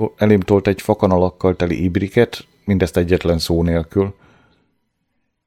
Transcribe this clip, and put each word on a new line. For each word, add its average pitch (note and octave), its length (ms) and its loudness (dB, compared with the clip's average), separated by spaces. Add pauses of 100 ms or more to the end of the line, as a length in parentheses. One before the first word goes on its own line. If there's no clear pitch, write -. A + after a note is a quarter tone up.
(180)
elém G#2 220 4
tolt G2 280 0
egy G2 140 0
fakanalakkal F#2 720 0
teli E2+ 280 -2
ibriket, F#2+ 640 -2 (180)
mindezt F#2 320 0
egyetlen F2 420 0
szó E2+ 240 -2
nélkül. E2+ 520 -2 (1300)